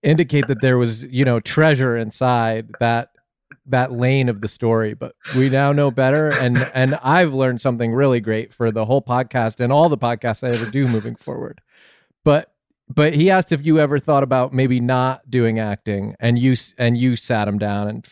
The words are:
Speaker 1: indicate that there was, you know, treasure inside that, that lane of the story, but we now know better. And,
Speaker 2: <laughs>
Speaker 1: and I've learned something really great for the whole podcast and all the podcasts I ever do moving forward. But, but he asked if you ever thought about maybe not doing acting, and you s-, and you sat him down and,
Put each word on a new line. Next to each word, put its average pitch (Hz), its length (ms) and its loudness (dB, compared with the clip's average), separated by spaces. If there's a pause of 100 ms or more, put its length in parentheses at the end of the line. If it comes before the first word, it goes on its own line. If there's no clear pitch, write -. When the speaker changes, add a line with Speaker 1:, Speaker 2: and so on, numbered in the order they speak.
Speaker 1:
indicate 147 460 2
that 131 120 -2
there 127 180 2
was, 117 260 -2
you 131 200 -2
know, 120 160 2
treasure 131 560 0
inside 113 720 -2 (100)
that, 117 300 0 (560)
that 127 260 0
lane 127 360 0
of 104 120 -4
the 107 80 -6
story, 113 460 -2
but - 200 -12 (220)
we 135 140 4
now 139 220 2
know 143 180 2
better. 139 380 2
And, 127 280 0 (140)
Speaker 2:
<laughs> - 40 -20
Speaker 1:
and 131 280 0
I've 151 320 2
learned 131 260 -2
something 120 320 -2
really 127 280 2
great 110 340 -4
for 117 160 0
the 110 140 -2
whole 127 180 0
podcast 120 580 -2
and 123 120 0
all 156 160 4
the 143 100 0
podcasts 117 480 -4
I 120 80 0
ever 113 160 -4
do 135 180 0
moving 113 280 -2
forward. - 440 -12 (640)
But, 151 280 2 (360)
but 151 260 2
he 170 160 4
asked 185 220 0
if 147 140 -4
you 160 140 4
ever 147 180 2
thought 139 240 2
about 131 320 -2
maybe 127 260 2
not 127 500 -2
doing 113 280 0
acting, 104 640 -6
and 120 180 2
you 127 140 2
s-, - 260 -4
and 120 180 0
you 123 200 0
sat 107 320 -2
him 104 100 -2
down 104 300 -2
and, 110 240 -10